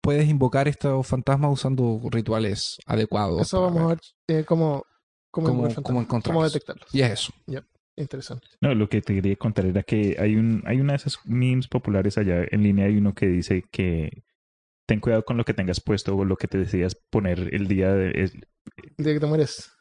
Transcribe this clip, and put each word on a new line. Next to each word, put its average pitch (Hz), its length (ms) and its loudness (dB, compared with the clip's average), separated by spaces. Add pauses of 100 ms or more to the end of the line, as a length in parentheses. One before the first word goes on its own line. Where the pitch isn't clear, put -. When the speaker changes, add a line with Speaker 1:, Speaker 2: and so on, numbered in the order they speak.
Speaker 1:
Puedes 147 260 2
invocar 139 400 2
estos 139 380 0
fantasmas 139 480 0
usando 127 560 0
rituales 110 680 -2 (100)
adecuados 104 540 0
Speaker 2:
Eso 185 200 0
Speaker 1:
para 180 120 2
Speaker 2:
vamos 165 100 2
a 165 60 2
Speaker 1:
ver 165 100 0 (280)
Speaker 2:
ver, 160 120 2
eh, 156 60 -2
cómo, 156 380 0 (480)
cómo 160 180 0
Speaker 1:
cómo, 123 180 2
Speaker 2:
invocar 117 160 -4
Speaker 1:
cómo 127 160 0
Speaker 2:
fantasmas, 117 60 -2
Speaker 1:
encontrarlos. 123 300 -2
Speaker 2:
cómo 160 100 2
detectarlos. - 500 -6
Speaker 1:
Y 135 60 4
es 123 100 4
eso. - 220 -6 (120)
Speaker 2:
Yep. 135 180 -10 (360)
Interesante. 135 460 -10 (160)
Speaker 3:
No, 117 140 2
lo 107 140 2
que 104 120 0
te 101 140 -2
quería 98 220 0
contar 101 280 -2
era 92 160 0
que 107 380 0
hay 107 160 2
un, 113 320 2
hay 127 120 0
una 143 140 0
de 139 40 -2
esas - 280 -6
memes 127 420 0
populares 101 520 0
allá 90 320 2
en 104 100 2
línea. 98 240 4
Hay 107 120 4
uno 101 180 2
que - 100 0
dice 90 460 0
que 82 500 -2 (680)
ten 107 120 2
cuidado 110 260 2
con 120 100 -4
lo 117 100 0
que 110 100 -2
tengas 92 260 -2
puesto 98 340 -2
o 98 80 0
lo 92 140 0
que - 100 -6
te 95 120 -2
decidas 92 360 0 (140)
poner 92 460 -2
el 101 120 0
día 95 260 2
de, 95 180 0
el - 360 -4 (520)
Speaker 2:
El 147 40 -2
día 151 120 0
que 151 40 -2
te 151 60 0
mueres. 151 560 0